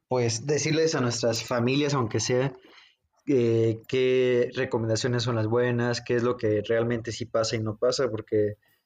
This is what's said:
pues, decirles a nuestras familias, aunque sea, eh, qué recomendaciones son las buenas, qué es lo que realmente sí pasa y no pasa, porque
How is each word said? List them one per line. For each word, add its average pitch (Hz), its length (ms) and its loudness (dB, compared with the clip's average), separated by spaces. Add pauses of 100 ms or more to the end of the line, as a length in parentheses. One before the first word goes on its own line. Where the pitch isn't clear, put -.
pues, 123 380 0
decirles 156 480 0
a 143 60 -2
nuestras 117 440 -2
familias, 131 500 0
aunque 117 260 -2
sea, 127 340 0 (720)
eh, 113 600 2
qué 127 680 2
recomendaciones 120 680 -2
son 117 140 -2
las 110 100 0
buenas, 120 560 0
qué 123 140 -2
es 120 60 0
lo 123 140 0
que 107 300 0
realmente 113 460 0
sí 117 140 -8
pasa 113 300 -2
y 113 40 -4
no 110 160 -4
pasa, 127 340 0
porque 104 440 0 (320)